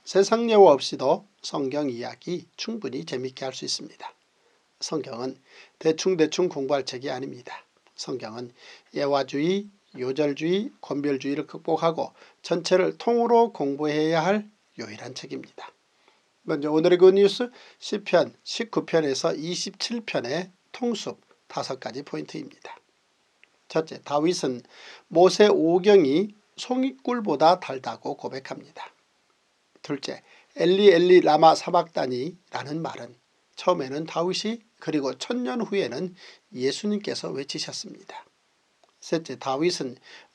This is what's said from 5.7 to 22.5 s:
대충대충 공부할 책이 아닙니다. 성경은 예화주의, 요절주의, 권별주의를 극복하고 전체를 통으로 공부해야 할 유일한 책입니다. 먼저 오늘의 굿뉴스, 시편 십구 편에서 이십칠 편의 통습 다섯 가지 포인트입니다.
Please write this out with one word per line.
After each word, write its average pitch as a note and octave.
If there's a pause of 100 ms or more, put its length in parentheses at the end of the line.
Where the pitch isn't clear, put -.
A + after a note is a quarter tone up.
대충대충 D#3+
공부할 C#3
책이 C3
아닙니다. C3+ (420)
성경은 A#2+ (420)
예화주의, C#3+ (280)
요절주의, D3+ (100)
권별주의를 C#3+
극복하고 D#3+ (300)
전체를 F3
통으로 A#3
공부해야 D3+
할 G#3 (280)
유일한 A#2
책입니다. - (680)
먼저 D3+
오늘의 E3
굿뉴스, G3 (300)
시편 F#3
십구 E3+
편에서 D#3
이십칠 F3+
편의 D3+ (220)
통습 A3+ (260)
다섯 C3
가지 C3
포인트입니다. - (920)